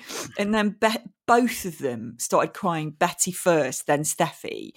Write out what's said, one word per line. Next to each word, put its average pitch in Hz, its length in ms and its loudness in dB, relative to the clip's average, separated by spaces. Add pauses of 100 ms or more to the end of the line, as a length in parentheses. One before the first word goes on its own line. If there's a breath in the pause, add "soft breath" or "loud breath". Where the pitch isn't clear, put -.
(360 loud breath)
And 208 160 0
then 208 180 2 (100)
Be-, 220 180 2 (300)
both 240 360 4
of 175 140 -8
them 120 400 -6
started - 340 0
crying, 160 380 -2
"Betty 175 400 -2
first, 156 560 0
then 147 160 4
Steffi." - 720 -4